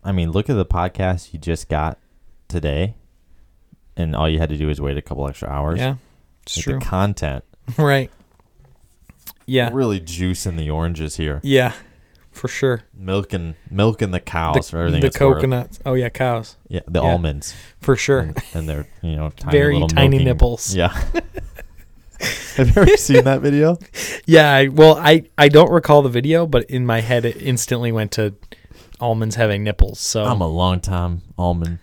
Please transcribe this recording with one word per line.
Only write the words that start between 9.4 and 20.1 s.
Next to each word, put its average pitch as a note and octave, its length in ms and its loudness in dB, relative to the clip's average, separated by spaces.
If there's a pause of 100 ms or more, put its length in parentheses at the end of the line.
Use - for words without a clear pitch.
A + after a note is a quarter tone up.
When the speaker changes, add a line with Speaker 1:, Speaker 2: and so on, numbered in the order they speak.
Speaker 2:
Yeah. B2 260 0
Speaker 1:
Really A#2 280 -2
juicing F2+ 580 -4
the D2+ 120 -4
oranges D#2+ 460 -4
here. D2+ 280 -6
Speaker 2:
Yeah, B2+ 280 2 (600)
for - 160 -10
sure. B2 340 -2 (100)
Speaker 1:
Milking, F#2 600 -6 (160)
milking G#2 400 0
the F2+ 100 -4
cows E2 460 -4
Speaker 2:
The, - 60 -16
Speaker 1:
for E2 60 -6
everything E2+ 220 0
Speaker 2:
the - 80 0
Speaker 1:
it's - 120 -4
worth. C#3 160 4
Speaker 2:
coconuts. B2+ 500 -4
Oh, C3 80 -2
yeah, B2 140 -2
cows. A#2 480 -6 (120)
Speaker 1:
Yeah, F2 200 -6
the E2+ 140 -2
Speaker 2:
Yeah. E2 100 2
Speaker 1:
almonds. D#2 420 -4 (260)
Speaker 2:
For C3+ 160 0
sure. C#3 240 0
Speaker 1:
And, D#2 180 -6 (160)
and D#2+ 140 -6
their, D2 180 -8 (160)
you E2 140 -4
know, D2+ 140 -6
tiny - 280 -8
Speaker 2:
Very C#3+ 160 2
Speaker 1:
little D#3+ 140 0
Speaker 2:
tiny C#3+ 200 4 (100)